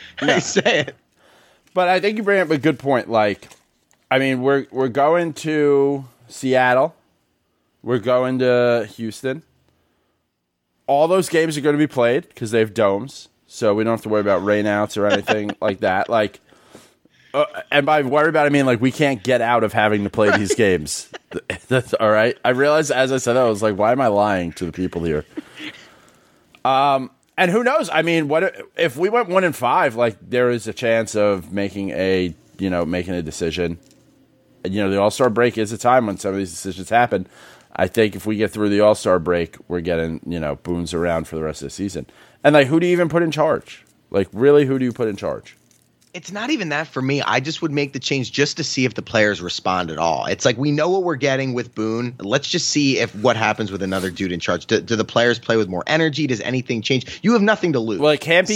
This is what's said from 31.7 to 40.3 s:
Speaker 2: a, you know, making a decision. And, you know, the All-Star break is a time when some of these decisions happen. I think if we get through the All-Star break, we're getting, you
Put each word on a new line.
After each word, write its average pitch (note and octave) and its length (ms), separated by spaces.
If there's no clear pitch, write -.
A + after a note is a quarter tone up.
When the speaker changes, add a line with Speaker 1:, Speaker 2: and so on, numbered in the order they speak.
Speaker 2:
a, F2+ 420
you F#2+ 100
know, F2 160
making F2+ 280
a F2 80
decision. E2 580
And, F#2+ 80
you G#2 80
know, G2 80
the G2 100
All-Star G#2+ 300
break A#2 280
is G#2+ 140
a A2+ 60
time B2 300
when G2 100
some G2 140
of F#2+ 60
these F#2+ 140
decisions F2+ 380
happen. A2+ 380
I F#2 120
think G#2+ 280
if G2 120
we G#2+ 100
get G#2 140
through G#2 180
the G2+ 120
All-Star G#2 360
break, E2+ 400
we're F2 140
getting, E2 460
you E2+ 120